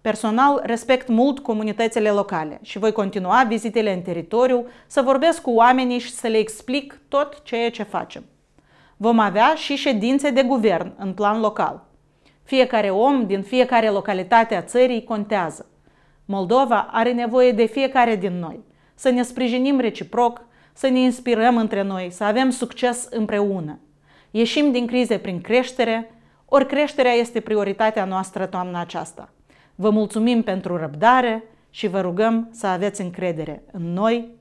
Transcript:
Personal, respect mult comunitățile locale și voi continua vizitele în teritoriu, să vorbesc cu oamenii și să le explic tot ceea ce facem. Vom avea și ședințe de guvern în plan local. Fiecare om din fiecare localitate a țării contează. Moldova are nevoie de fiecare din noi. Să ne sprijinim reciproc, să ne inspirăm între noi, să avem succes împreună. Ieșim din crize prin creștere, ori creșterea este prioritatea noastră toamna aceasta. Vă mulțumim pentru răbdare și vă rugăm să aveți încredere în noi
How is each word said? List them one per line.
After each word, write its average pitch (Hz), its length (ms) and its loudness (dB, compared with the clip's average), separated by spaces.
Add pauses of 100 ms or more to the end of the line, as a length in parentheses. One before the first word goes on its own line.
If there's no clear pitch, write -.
Personal, 233 640 2
respect 247 440 0
mult 254 300 2
comunitățile 214 720 -2
locale 190 520 -2
și - 160 -12
voi 214 140 2
continua 202 560 2
vizitele 220 440 -2
în 180 80 -4
teritoriu, 233 680 0 (200)
să - 160 0
vorbesc 269 400 2
cu 262 80 -4
oamenii 247 480 4
și 240 120 -8
să - 160 -10
le 220 100 0
explic 254 720 -4
tot 285 340 -2
ceea 233 280 -4
ce 233 120 -10
facem. - 420 -8 (720)
Vom 226 220 2
avea 214 360 4
și 285 220 -4
ședințe 269 540 0
de 262 120 2
guvern 214 540 0
în 196 160 -8
plan 208 280 0
local. 208 440 -4 (580)
Fiecare 247 480 2
om 240 360 2
din 196 160 -2
fiecare 247 460 2
localitate 202 680 2
a 175 80 -4
țării 240 420 2
contează. 202 640 -4 (580)
Moldova 208 680 0
are 233 220 0
nevoie 247 400 2
de 220 120 2
fiecare 247 520 2
din 180 220 -4
noi. 165 220 -10 (340)
Să - 160 0
ne 247 120 2
sprijinim 254 580 0
reciproc, - 640 -2 (280)
să - 160 -2
ne 254 120 4
inspirăm 240 560 2
între 208 260 0
noi, 185 280 -6
să 180 140 -8
avem 247 260 2
succes 247 600 -4
împreună. 202 680 -4 (520)
Ieșim 247 420 2
din 240 140 0
crize 240 320 0
prin 185 220 -6
creștere, 226 760 -2 (320)
ori 269 200 4
creșterea 277 460 2
este 233 280 0
prioritatea 214 640 0
noastră 190 420 -6
toamna 180 340 -6
aceasta. 170 480 -12 (460)
Vă 202 160 0
mulțumim 220 520 2
pentru 185 340 -4
răbdare 220 680 2 (260)
și - 180 -6
vă 190 120 -2
rugăm 220 520 0
să - 140 -8
aveți 196 340 -2
încredere 175 600 -6 (100)
în 170 200 -8
noi 226 360 0 (120)